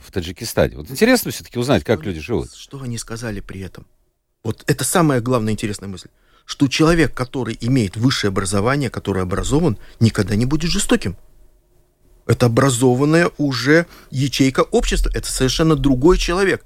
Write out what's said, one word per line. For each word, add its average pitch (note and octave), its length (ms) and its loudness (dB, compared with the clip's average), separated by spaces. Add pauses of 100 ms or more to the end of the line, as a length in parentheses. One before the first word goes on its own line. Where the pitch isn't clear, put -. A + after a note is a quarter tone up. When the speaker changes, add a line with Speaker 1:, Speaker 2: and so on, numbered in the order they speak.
Speaker 1:
в - 60 -20
Таджикистане. E2+ 640 -2
Вот D#2 140 -14
интересно A3 400 2
всё-таки - 260 -12
узнать, B2 260 0
как - 160 0
Speaker 2:
Что - 80 -14
Speaker 1:
люди F2 100 -6
Speaker 2:
они, D#2 80 -10
Speaker 1:
живут. E2 280 -4
Speaker 2:
что - 280 -16
они A#2+ 160 -8
сказали A2 420 -10
при F#2+ 220 -12
этом? - 260 -16 (560)
Вот A2+ 240 -6
это C#3+ 160 -2
самая D3 380 2
главная A2 320 0
интересная G#2 360 -6
мысль. F#2+ 200 -14 (360)
Что - 220 0
человек, D#3+ 460 2
который B2 480 -6
имеет A#2 360 0
высшее A2 320 0
образование, G2+ 600 -2
который F#2+ 340 -4
образован, G2 540 0 (220)
никогда A2 360 2
не A#2+ 100 2
будет D#3 260 0
жестоким. - 440 0 (1120)
Это A#2+ 180 2
образованная C3+ 960 2
уже C#3+ 480 2 (240)
ячейка C3+ 500 2
общества. - 540 0
Это - 160 -6
совершенно D#3 440 2
другой C#3 440 4
человек. F3+ 460 0